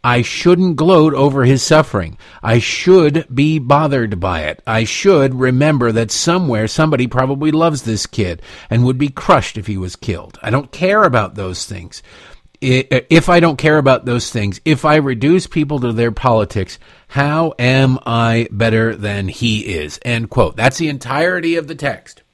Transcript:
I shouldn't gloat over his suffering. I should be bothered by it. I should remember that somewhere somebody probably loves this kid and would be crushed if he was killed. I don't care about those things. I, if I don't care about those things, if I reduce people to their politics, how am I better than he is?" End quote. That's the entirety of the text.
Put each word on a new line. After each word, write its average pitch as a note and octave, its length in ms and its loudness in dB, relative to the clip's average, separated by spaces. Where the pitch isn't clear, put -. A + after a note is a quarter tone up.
I B2 160 2
shouldn't F3 540 2
gloat D#3 380 4
over C3+ 320 2
his C3 180 4
suffering. A2 540 0
I A#2 160 2
should D#3+ 760 2
be D3+ 240 2
bothered C3+ 640 0
by F2 220 -4
it. D2+ 260 -8
I A2+ 160 0
should C3+ 500 2
remember B2+ 600 2
that A2+ 180 -2
somewhere D3 560 -2
somebody C#3+ 400 0
probably C#3 440 -2
loves D#3 320 0
this A2 220 -4
kid F2+ 360 -6
and A#2 140 2
would B2+ 140 0
be C#3+ 100 0
crushed - 500 -2
if G#2 100 -10
he G#2 100 -6
was F#2 180 -8
killed. - 480 -10
I - 60 -8
don't C3+ 240 -4
care G3 300 0
about A#2+ 320 0
those F#2+ 300 -10
things. F2+ 380 -16
I, B2+ 480 0
if E3 200 4
I F3 100 6
don't E3 180 2
care D#3 200 2
about C3+ 280 2
those A#2+ 240 -2
things, G2+ 360 -4
if D#3 180 0
I D3+ 140 4
reduce C#3+ 500 0
people D3+ 320 -2
to B2 140 -2
their A#2 180 0
politics, A2 680 -2
how D3+ 500 -2
am C3 480 2
I A#2 460 0
better A2 440 0
than G2+ 340 -6
he A2 320 -4
is?" D#2 420 -8
End A#2 260 -4
quote. G2 280 0
That's B2 200 0
the D#3+ 120 -4
entirety D#3+ 680 -4
of D#3 120 -6
the D#3+ 80 -12
text. C3 480 -10